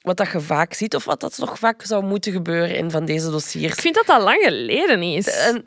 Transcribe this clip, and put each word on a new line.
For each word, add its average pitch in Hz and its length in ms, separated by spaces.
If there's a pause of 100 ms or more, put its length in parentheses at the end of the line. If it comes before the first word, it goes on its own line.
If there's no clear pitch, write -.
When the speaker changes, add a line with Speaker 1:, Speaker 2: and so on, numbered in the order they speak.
Speaker 1:
wat 180 160
dat 196 140
je 185 80
vaak 156 340
ziet, 214 220
of 139 100
wat 143 140
dat - 180
nog - 220
vaak 226 260
zou 202 200
moeten 196 260
gebeuren 170 440
in 160 160
van 156 140
deze 160 260
dossiers. 156 420
Speaker 2:
Ik - 80
vind 339 140
dat 440 140
al 262 140
lang 247 200
geleden 190 600
is. 175 240
Speaker 1:
En, 226 400